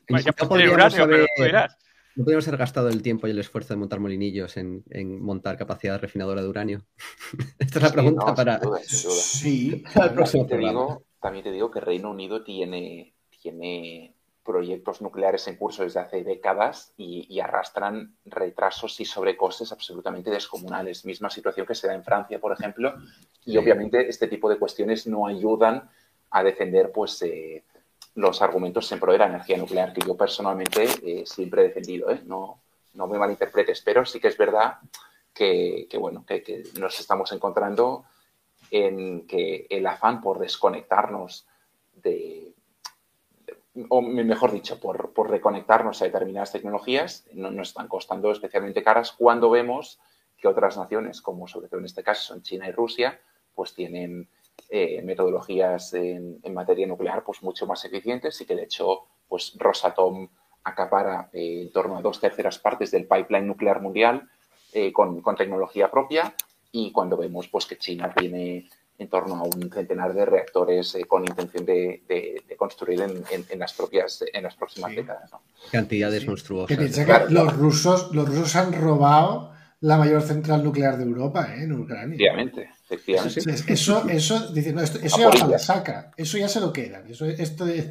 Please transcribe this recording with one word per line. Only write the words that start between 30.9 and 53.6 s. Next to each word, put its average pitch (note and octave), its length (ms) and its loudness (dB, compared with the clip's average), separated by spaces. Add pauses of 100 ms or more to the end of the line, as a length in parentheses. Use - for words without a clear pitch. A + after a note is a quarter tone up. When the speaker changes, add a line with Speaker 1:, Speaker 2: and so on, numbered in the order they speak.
Speaker 3:
eh, F2 240 -6
siempre F#2+ 340 0
he F#2 60 8
defendido, F2+ 420 -6
¿eh? B2 160 -2
No, F#2+ 340 -10 (360)
no F#2+ 120 -6
me G#2 120 -4
malinterpretes, G2+ 680 0
pero A#2 180 4
sí A#2+ 160 -8
que A2 100 2
es - 80 -2
verdad G#2+ 420 2 (520)
que, F2+ 560 0
que, - 120 -8
bueno, - 260 -8
que, - 160 -4
que F#2 220 -12 (160)
nos F#2 200 -6
estamos G2 340 -2
encontrando G#2 720 0 (680)
en F#2+ 560 -2
que F2 420 -4
el F#2+ 160 -2
afán A2+ 360 0
por F#2+ 180 -4
desconectarnos F#2+ 1080 -4 (480)
de, E2 600 -8 (1300)
o B2+ 120 6
me-, A#2+ 220 -2
mejor A2+ 280 2
dicho, - 280 -8
por, - 340 -6
por G#2 160 0
reconectarnos G#2+ 720 2
a F#2+ 40 2
determinadas F#2+ 460 -4
tecnologías, B2+ 800 -4
no, F#2+ 180 -10
nos F#2+ 180 -10
están - 180 -14
costando F#2+ 440 -4
especialmente G2+ 520 -4
caras A2+ 280 4
cuando A#2 380 6
vemos A#2+ 500 0 (380)
que G2+ 100 0
otras G2 300 2
naciones, G#2 440 -6
como F2+ 260 -10
sobre F2 200 -14
todo F#2 120 -10
en F#2 60 -10
este F#2 180 -12
caso G#2 200 -2 (100)
son F2+ 80 -16
China F#2+ 260 -10
y F#2 40 -8
Rusia, A#2+ 480 -2 (340)
pues - 200 -8